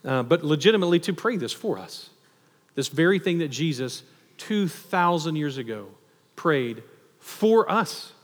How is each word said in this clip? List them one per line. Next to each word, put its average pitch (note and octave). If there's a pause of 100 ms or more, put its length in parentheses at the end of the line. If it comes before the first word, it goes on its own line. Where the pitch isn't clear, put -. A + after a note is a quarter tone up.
uh, C3
but D#3+
legitimately E3+
to F#3+
pray A3
this B2
for F3
us. - (640)
This C3+
very E3+
thing F3
that D#3+
Jesus B2+ (340)
two G#3
thousand E3+
years D3
ago G#2+ (480)
prayed B2+ (380)
for A3
us - (120)